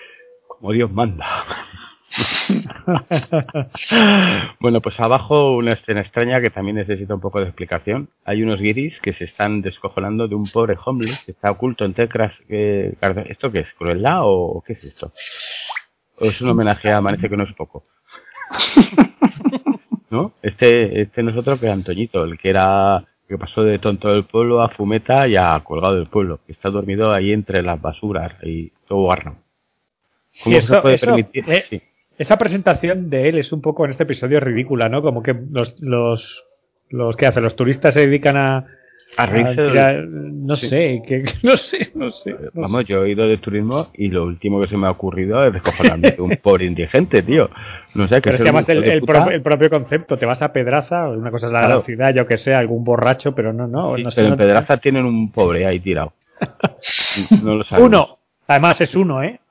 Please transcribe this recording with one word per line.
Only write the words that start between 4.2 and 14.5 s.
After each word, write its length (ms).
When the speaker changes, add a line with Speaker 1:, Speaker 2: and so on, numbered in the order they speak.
Speaker 1:
Bueno, 200
pues 180
abajo 580
una 160
escena 280
extraña 400
que 100
también 260
necesita 380
un 60
poco 200
de 60
explicación. 600
Hay 180
unos 180
guiris 420
que 120
se 100
están 380
descojonando 680
de 60
un 100
pobre 400
homeless 400
que 80
está 180
oculto 340
en 100
tecras, 380
eh, 520
carce-, 300
¿esto 200
qué 100
es? 60
¿Crueldad 440
o, 60